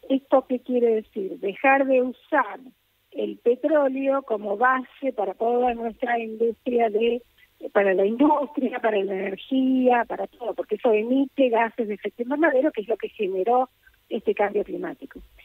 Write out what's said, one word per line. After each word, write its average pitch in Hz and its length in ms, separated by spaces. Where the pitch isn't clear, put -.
¿Esto 262 360
qué 247 140
quiere 240 360
decir? 196 440
Dejar 269 460
de 262 160
usar 254 580
el 202 260
petróleo 269 840
como 208 340
base 262 580
para 190 160
toda 240 400
nuestra 233 460
industria 226 720
de 233 320
para 202 220
la 196 100
industria, 254 760
para 220 220
la 196 120
energía, 247 920
para 196 200
todo, 214 280
porque 202 220
eso 226 160
emite 254 560
gases 226 400
de 208 60
efecto 208 280
invernadero, 294 500
que 214 100
es 202 60
lo 220 80
que 214 120
generó 214 640
este - 260
cambio 202 300
climático. 185 560